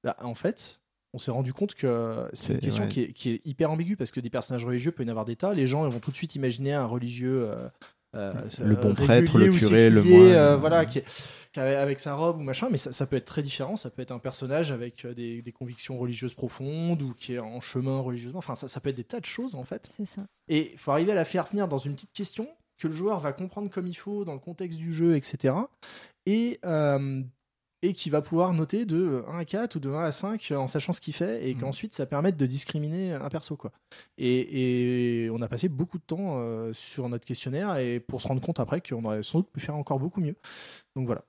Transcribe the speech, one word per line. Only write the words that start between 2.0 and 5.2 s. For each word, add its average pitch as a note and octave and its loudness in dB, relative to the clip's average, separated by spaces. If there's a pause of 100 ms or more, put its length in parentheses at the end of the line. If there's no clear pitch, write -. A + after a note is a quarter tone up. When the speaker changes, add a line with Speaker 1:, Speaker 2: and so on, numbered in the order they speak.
Speaker 1:
c'est - -4
une - -2
Speaker 2:
C'est, - -6
Speaker 1:
question G#2+ 0
Speaker 2:
ouais. G#2+ -2
Speaker 1:
qui B2+ -2
est, - -4
qui - -6
est A2+ -4
hyper D3+ -2
ambiguë E3+ -2
parce A#2+ -6
que - -8
des A#2+ -6
personnages A#2+ -6
religieux, B2 -2
peut D3 -8
y - -4
en A#2 -4
avoir A2 -4